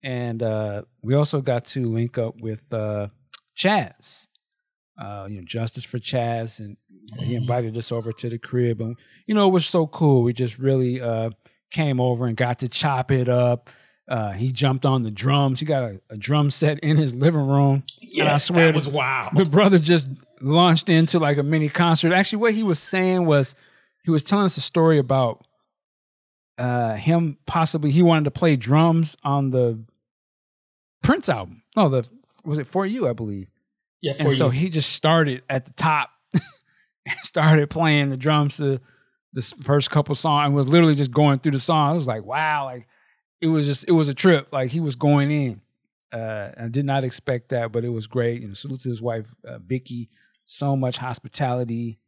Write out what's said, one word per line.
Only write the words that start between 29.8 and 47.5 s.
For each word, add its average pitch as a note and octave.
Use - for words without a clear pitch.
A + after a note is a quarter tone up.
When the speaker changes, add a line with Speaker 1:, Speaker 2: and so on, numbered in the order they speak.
Speaker 1:
Prince -
album. F#2+
No, F#3+
the, B2+
was D3+
it C#3
For G3
You, G#3
I A#2+
believe? G#2
Speaker 2:
Yeah, C#3
Speaker 1:
And D#3
Speaker 2:
For C#3
Speaker 1:
so C#3
Speaker 2:
You. B2+
Speaker 1:
he D3
just D#3+
started D#3
at C3+
the -
top D3+
<laughs> -
and -
started D#3
playing D3
the C3+
drums D3
to C#3
the -
s-, -
first C#3+
couple D3
songs D3
and C#3+
was C#3
literally D#3+
just C#3
going C#3+
through D3
the C3+
song. D3+
I D#3
was D#3+
like, A2+
"Wow." D3
Like, B2
it D#3+
was D#3+
just, C#3+
it -
was D#3+
a C#3
trip. D3+
Like, C3
he D3
was D3
going C#3+
in. C3
Uh, A2
I A#2
did C#3
not C#3
expect B2